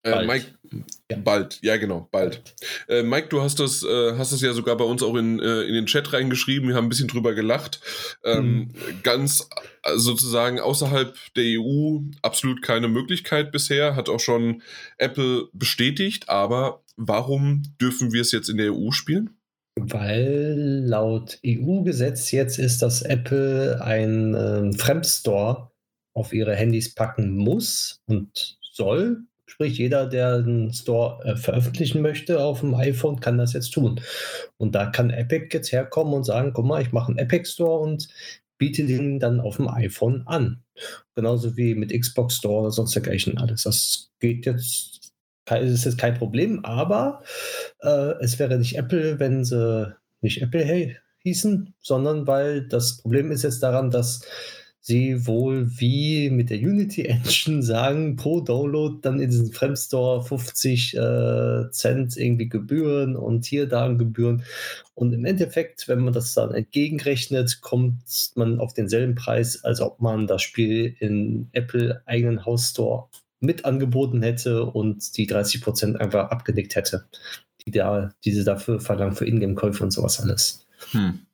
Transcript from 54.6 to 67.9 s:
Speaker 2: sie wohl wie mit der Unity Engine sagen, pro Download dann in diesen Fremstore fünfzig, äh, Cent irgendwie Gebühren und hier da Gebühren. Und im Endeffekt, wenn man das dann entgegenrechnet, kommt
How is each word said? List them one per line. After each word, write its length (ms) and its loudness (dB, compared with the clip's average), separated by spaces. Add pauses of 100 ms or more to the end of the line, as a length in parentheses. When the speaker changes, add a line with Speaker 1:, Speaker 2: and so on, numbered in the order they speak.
Speaker 2:
sie 440 2
wohl 520 0
wie 520 2
mit 180 2
der 80 -2
Unity 480 0
Engine 560 0
sagen, 540 2
pro 260 0
Download 600 0
dann 160 0
in 100 0
diesen 220 2
Fremstore 720 0
fünfzig, 720 -2
äh, 720 0
Cent 480 0
irgendwie 320 0
Gebühren 680 0
und 300 -2
hier 220 -2
da 260 0
Gebühren. 500 0 (520)
Und 180 0
im 100 -2
Endeffekt, 640 -2
wenn 120 2
man 140 2
das 200 -2
dann 200 2
entgegenrechnet, 1080 0
kommt 720 0